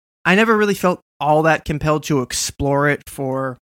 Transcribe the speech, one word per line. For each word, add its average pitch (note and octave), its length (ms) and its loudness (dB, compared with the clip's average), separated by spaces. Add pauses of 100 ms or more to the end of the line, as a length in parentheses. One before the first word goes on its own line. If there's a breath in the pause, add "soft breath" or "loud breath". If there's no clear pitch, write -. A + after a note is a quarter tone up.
(260)
I F3+ 120 4
never A3 200 4
really G#3 180 2
felt F3+ 260 -2 (200)
all D3+ 220 2
that D#3 220 2
compelled D3+ 400 -2
to C#3 180 0
explore C#3+ 680 -2
it C#3+ 200 -2
for C3 500 -8 (120)